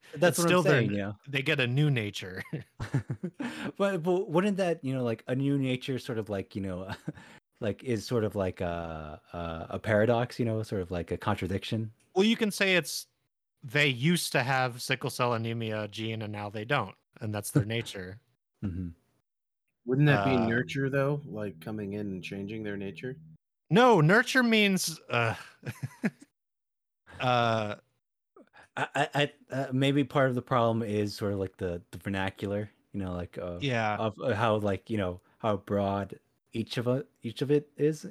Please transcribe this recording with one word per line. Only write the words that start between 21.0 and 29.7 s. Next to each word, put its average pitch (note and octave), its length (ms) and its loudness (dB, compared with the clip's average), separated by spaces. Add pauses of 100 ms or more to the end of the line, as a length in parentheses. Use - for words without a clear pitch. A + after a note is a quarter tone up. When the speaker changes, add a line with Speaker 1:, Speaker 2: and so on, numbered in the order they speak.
Speaker 3:
Like, G2+ 360 -8
coming G#2+ 320 -8
in G#2 180 -6
and F#2 140 -8
changing G2+ 400 -8
their G2+ 120 -6
nature? G2+ 440 -8 (500)
Speaker 2:
No, A3 300 8
nurture A#3 420 6
means, G3+ 640 2
uh, A#2 260 2 (280)
<laughs> - 1600 -10
uh, A#2 560 2 (1000)
Speaker 1:
I, C3+ 180 -4
I, C#3 200 2
I, C#3+ 180 2 (220)
uh, C3+ 180 -4